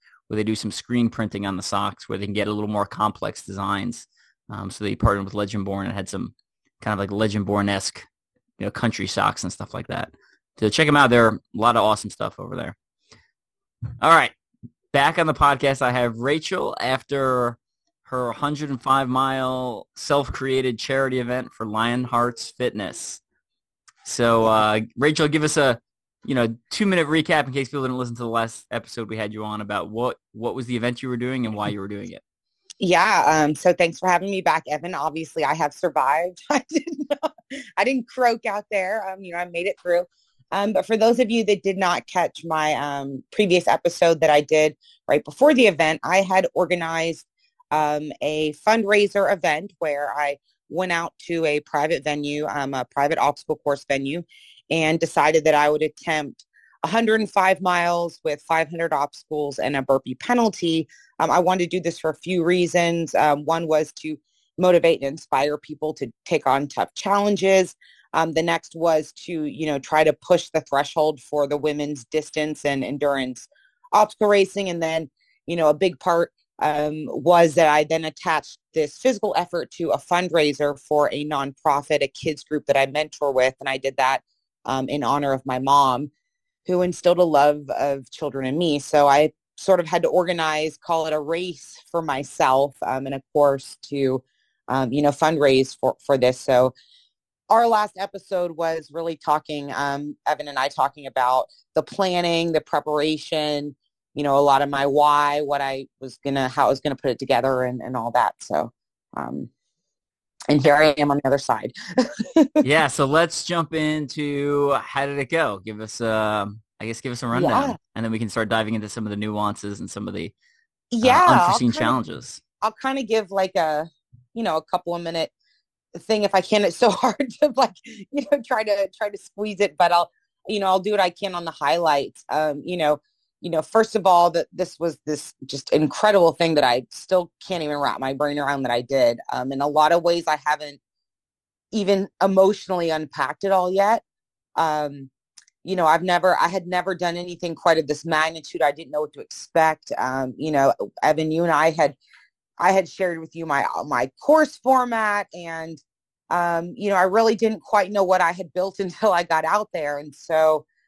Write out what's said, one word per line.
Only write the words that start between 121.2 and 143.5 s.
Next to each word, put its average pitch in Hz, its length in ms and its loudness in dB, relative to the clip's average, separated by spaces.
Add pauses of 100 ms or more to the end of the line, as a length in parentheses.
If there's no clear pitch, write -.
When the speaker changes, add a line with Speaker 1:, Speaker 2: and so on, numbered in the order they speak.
Speaker 2:
I'll 330 60 8
Speaker 1:
unforeseen 180 380 4
Speaker 2:
kinda, - 80 -4
Speaker 1:
challenges. 117 640 -4 (200)
Speaker 2:
I'll 220 200 -2
kinda 269 220 -4
give, 214 280 -2
like, 190 240 -2
a, 160 340 -2 (440)
you 226 100 -8
know, 175 120 -2
a 156 80 -4
couple 175 320 -6
of 170 60 -6
minute 165 280 -6 (640)
thing 214 280 -2
if 196 100 0
I 190 80 4
can. 208 240 2
It's 175 100 0
so 240 140 4
<laughs> 180 120 -2
hard 254 280 -2 (120)
to, 294 140 4
like, 247 200 0 (100)
you 226 460 -8
know, 285 120 2
try 220 200 -2
to, 202 340 -2
try 208 120 -4
to 208 80 -14
squeeze 208 420 -8
it, 190 180 0
but 170 140 4
I'll, 175 180 2 (380)
you 214 120 -2
know, 196 60 -2
I'll 190 140 4
do 196 120 -4
what 208 80 0
I 180 120 2
can 185 240 -8
on 175 100 -8
the 165 60 -8
highlights. 151 800 0
Um, 147 360 -2
you 180 120 -6
know, 151 220 0 (420)
you 170 100 -10
know, 156 100 -2
first 220 340 0
of 196 120 0
all, 175 240 6
that 165 200 -2
this - 280 -8
was 165 260 -4
this 147 280 -6 (120)
just - 260 -8
incredible 165 600 4
thing 165 240 0
that 143 80 4
I 127 260 0
still - 420 -2 (140)
can't 175 160 -6
even 147 160 -6
wrap 139 220 -2
my 135 140 -4
brain 143 260 -2
around 139 240 -2
that 127 80 -2
I 120 100 0
did. 120 380 0 (120)
Um, 127 200 -4
in 139 100 -4
a 143 60 0
lot 151 240 4
of 170 100 4
ways, 170 260 0
I 151 160 0
haven't 151 360 -6 (920)
even 196 360 0 (160)
emotionally 190 680 2
unpacked 151 540 -4
it 196 80 0